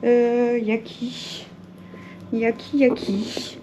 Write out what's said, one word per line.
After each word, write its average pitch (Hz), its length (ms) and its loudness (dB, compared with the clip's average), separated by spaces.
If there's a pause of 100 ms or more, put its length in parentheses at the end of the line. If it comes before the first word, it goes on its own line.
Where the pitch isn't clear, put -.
Euh, 240 580 4
y 214 100 -2
a 226 60 2
qui? - 680 -8 (880)
Y 226 120 0
a 226 60 4
qui, - 280 -4
y 269 60 8
a 247 40 10
qui? - 720 -4